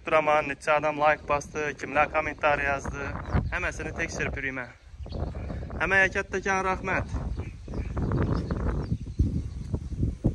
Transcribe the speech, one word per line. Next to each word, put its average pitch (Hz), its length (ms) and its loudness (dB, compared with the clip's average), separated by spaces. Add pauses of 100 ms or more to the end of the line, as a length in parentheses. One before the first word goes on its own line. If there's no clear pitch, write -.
duraman, 151 440 6
neçə 139 300 -2
adam 151 180 0
like 147 320 4
bastı, 147 380 0 (100)
kimlər 143 320 2
kommentar 151 500 2
yazdı. 139 460 -2 (460)
Həməsini 160 480 -4
tekşirib 156 400 -4
yürüyümə. 131 260 -4 (1120)
Həməyə 190 380 6
kətdəkən 190 500 0
rəhmət. 185 480 -2 (3250)